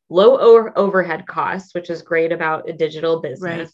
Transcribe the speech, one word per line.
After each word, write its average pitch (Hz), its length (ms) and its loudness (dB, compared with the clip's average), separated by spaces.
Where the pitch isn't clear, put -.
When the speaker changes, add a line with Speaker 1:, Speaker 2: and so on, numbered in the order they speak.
Speaker 1:
Low 208 300 6
o-, 226 380 6
overhead 180 500 -2
costs, 180 480 -8
which 175 140 -8
is 170 120 -8
great 165 300 -2
about 160 380 -4
a 165 40 -10
digital 160 460 -4
business. 147 220 -10
Speaker 2:
Right. 165 320 -10